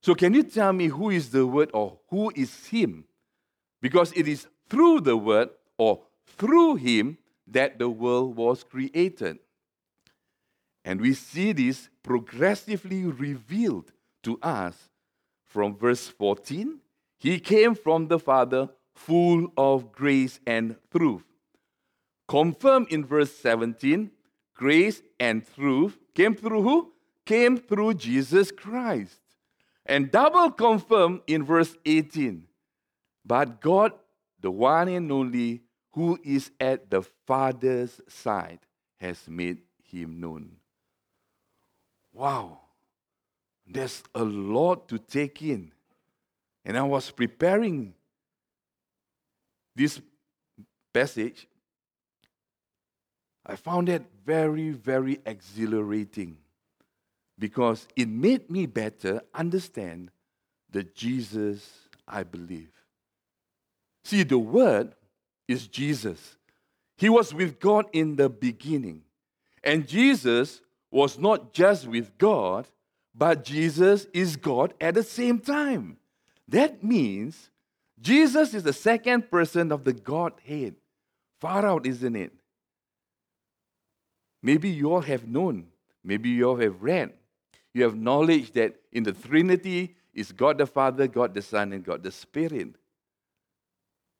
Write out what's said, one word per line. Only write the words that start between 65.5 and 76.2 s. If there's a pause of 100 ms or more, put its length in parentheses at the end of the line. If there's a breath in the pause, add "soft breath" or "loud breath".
Jesus. (580)
He
was
with
God
in
the
beginning. (600)
And
Jesus (300)
was
not
just
with
God, (480)
but
Jesus
is
God
at
the
same
time. (500)